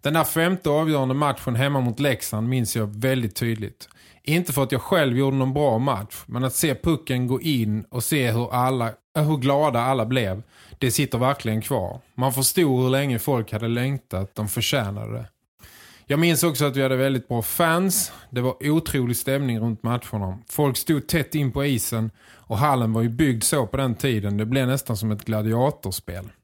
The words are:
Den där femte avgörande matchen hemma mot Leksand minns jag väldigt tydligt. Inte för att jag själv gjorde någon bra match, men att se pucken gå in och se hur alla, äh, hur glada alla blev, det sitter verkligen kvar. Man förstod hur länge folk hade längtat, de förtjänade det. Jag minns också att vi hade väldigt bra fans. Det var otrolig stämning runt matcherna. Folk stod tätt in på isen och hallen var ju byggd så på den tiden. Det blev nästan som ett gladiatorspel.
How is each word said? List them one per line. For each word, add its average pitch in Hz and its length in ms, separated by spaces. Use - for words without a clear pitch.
Den 147 120
där 160 100
femte 170 460
avgörande 147 440
matchen 135 420
hemma 139 260
mot 120 180
Leksand 120 500
minns 123 260
jag 110 120
väldigt 113 480
tydligt. 110 540
Inte 160 300
för 139 100
att - 80
jag 127 100
själv 139 360
gjorde 135 200
någon 131 160
bra 139 240
match, 117 380
men 123 180
att 127 120
se 147 200
pucken 127 520
gå 127 140
in 113 480
och 120 140
se 131 280
hur 120 220
alla, 123 340
äh, 151 120
hur 156 80
glada 139 440
alla 127 240
blev, 113 380
det 127 140
sitter 135 260
verkligen 117 440
kvar. 107 380
Man 127 180
förstod 135 500
hur 127 60
länge 135 300
folk 123 320
hade 110 160
längtat, 120 680
de 107 120
förtjänade 110 680
det. 117 120
Jag 147 80
minns 165 240
också 147 220
att 135 100
vi 139 80
hade 131 120
väldigt 131 320
bra 120 140
fans. 170 680
Det 123 120
var 131 280
otrolig 135 480
stämning 135 420
runt 113 240
matcherna. 110 540
Folk 139 280
stod 151 300
tätt 156 280
in 139 160
på 139 140
isen 113 460
och - 260
hallen 123 360
var 113 80
ju 117 80
byggd 120 340
så 147 240
på - 100
den 127 180
tiden. 107 420
Det 107 80
blev 127 220
nästan 127 300
som 107 140
ett 104 140
gladiatorspel. 107 1040